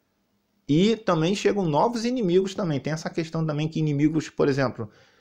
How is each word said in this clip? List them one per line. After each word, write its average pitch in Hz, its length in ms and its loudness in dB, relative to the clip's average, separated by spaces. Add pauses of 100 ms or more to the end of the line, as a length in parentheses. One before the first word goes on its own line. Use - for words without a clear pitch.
(680)
E 190 280 4
também 180 380 0
chegam 202 300 0
novos 208 400 0
inimigos 196 500 2
também. 160 240 -2
Tem 147 140 -4
essa - 180 -6
questão 160 340 -4
também 151 220 -2
que 160 120 -6
inimigos, 151 500 0
por 151 200 0
exemplo, 127 420 -2 (300)